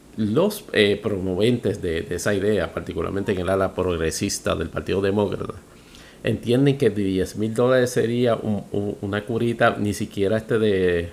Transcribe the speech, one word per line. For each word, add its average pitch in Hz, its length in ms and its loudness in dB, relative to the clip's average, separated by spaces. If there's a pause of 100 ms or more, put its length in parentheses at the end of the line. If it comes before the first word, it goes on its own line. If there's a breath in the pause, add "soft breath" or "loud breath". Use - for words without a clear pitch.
(180)
los, 123 560 0
eh, 101 280 4
promoventes 101 800 0
de, 85 200 -2
de 90 140 -6
esa 104 180 -2
idea, 98 400 0
particularmente 87 580 -4
en 92 80 0
el 87 100 -2
ala 95 240 0
progresista 90 800 -2
del 82 140 -2
Partido 87 340 -2
Demócrata, 101 520 0 (720 loud breath)
entienden 131 540 2
que 120 140 4
diez 95 440 0
mil 107 160 -2
dólares 123 380 2
sería 120 460 2
un, 104 360 -2
un, 101 300 -2
una 101 240 -2
curita, 117 540 2
ni 104 120 0
siquiera, 101 460 0
este, 110 220 0
de 90 540 2